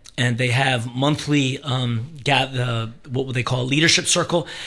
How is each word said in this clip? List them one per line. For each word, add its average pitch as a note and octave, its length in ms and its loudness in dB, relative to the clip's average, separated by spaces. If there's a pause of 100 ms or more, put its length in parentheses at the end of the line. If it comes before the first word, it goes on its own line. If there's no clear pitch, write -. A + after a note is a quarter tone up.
(160)
and B2 220 0
they B2 120 0
have B2+ 440 0
monthly, C#3 680 2
um, B2 480 -2 (120)
ga-, C3+ 320 2
uh, A#2+ 320 -2 (220)
what B2+ 240 -2
they B2 80 0
call B2+ 220 -2
a - 20 -2
leadership D#3 400 4
circle. F3 420 0 (200)